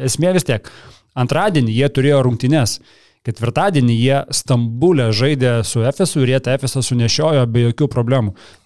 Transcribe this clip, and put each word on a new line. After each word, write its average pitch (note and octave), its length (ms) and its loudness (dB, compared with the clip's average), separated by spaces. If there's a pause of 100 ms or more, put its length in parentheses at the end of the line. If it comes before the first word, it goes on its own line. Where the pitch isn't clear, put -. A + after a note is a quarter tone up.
(120)
esmė F3+ 280 0
vis - 80 -2
tiek. A2+ 240 -4 (480)
Antradienį C#3 560 0
jie C#3 200 0
turėjo C3+ 320 2
rungtynes. B2+ 540 0 (460)
Ketvirtadienį B2 720 0
jie C3 200 2 (140)
Stambule B2 800 0
žaidė B2 540 0
su A#2 180 -2
Efesu C#3+ 380 -2
ir B2 80 2
jie C3 100 2
tą B2+ 140 -4
Efesą C3+ 320 -4
sunešiojo C3 640 0
be A#2+ 160 2
jokių C3 260 0
problemų. A#2 400 0 (340)